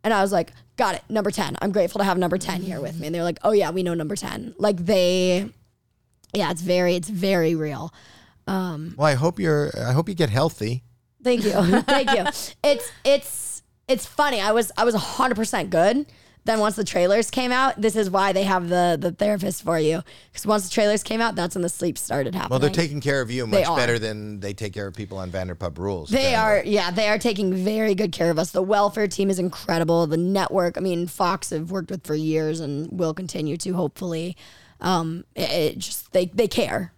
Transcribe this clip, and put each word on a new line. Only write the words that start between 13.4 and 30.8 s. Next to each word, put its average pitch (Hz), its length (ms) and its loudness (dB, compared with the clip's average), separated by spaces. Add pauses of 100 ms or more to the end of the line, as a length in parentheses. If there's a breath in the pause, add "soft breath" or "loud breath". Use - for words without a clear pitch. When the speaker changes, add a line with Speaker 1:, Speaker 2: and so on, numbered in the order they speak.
Speaker 1:
it's 262 200 0
funny. 277 340 0
I 208 120 0
was, 226 260 2
I 220 60 4
was 240 100 4
a 202 40 2
hundred 254 360 0
percent 208 360 -2
good. 208 360 4 (400 soft breath)
Then 220 120 2
once 214 160 2
the 214 100 -2
trailers 196 460 2
came 247 220 0
out, 262 260 2
this 208 160 0
is 208 140 0
why 196 240 2
they 190 120 2
have 185 260 0
the, 175 280 4
the 175 140 -2
therapist 202 500 -2
for 165 160 0
you. 156 240 2 (300 loud breath)
'Cause - 140 -10
once 208 180 2
the 175 60 -10
trailers 208 320 2
came 220 180 -4
out, 226 140 0
that's 180 200 -4
when 190 60 -4
the 175 80 0
sleep 170 300 -4
started 135 360 -2
happening. - 180 -4
Speaker 2:
Well, 131 80 2
they're 143 100 4
taking 147 320 -2
care 139 180 0
of 117 100 -4
you 123 140 -2
Speaker 1:
They 147 160 2
Speaker 2:
much 160 80 2
Speaker 1:
are. 165 80 2
Speaker 2:
better 117 220 2
than 107 420 -6
they 98 140 -6
take 101 180 -8
care 101 140 -6
of 90 80 -10
people 98 240 -10
on 92 120 -8
Vanderpump 90 460 -6
Rules, 90 320 -4
Speaker 1:
They 262 220 0
Speaker 2:
generally. 220 300 4
Speaker 1:
are, - 40 -6
yeah, 185 260 0
they 208 200 0
are 214 80 2
taking 202 340 0
very 208 420 0
good 185 180 0
care 170 180 2
of 156 80 2
us. 165 140 -2
The 185 100 0
welfare 202 440 2
team 196 220 0
is 190 100 0
incredible. 170 680 0
The 156 100 0
network, 180 600 0
I - 20 -4